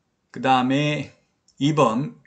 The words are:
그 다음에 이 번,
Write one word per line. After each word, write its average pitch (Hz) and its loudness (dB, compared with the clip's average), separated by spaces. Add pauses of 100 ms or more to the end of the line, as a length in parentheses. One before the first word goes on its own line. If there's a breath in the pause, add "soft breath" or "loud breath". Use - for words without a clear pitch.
(300)
그 120 -12
다음에 135 0 (440)
이 147 0
번, 131 0 (100)